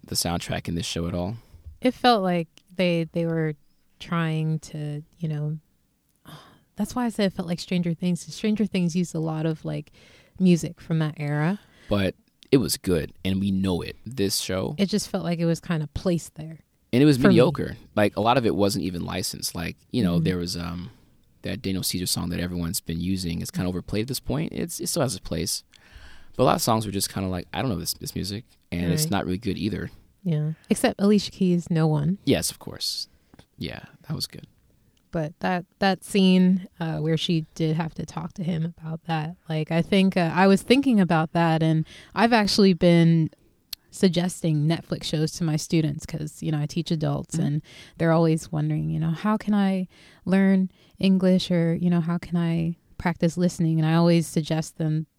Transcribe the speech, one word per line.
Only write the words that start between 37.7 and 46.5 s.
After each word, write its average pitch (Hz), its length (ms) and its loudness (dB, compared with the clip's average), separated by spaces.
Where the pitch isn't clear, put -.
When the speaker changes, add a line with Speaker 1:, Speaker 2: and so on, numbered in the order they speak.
Speaker 2:
have 165 180 -4
to 160 100 -8
talk - 280 -10
to 202 100 -8
him 160 200 -2
about 160 280 -10
that, 165 320 -4
like, 156 240 -4
I 170 100 2
think, 190 360 2
uh, 165 160 2
I 180 120 4
was 196 160 6
thinking 262 380 4
about 160 340 2
that, 165 300 4
and 160 220 2
I've 226 200 4
actually 202 400 6
been 165 560 6
suggesting 165 760 0
Netflix - 380 -4
shows 156 280 -2
to - 100 -6
my 156 120 0
students 156 500 -2
'cause, 151 380 -10
you 160 80 -2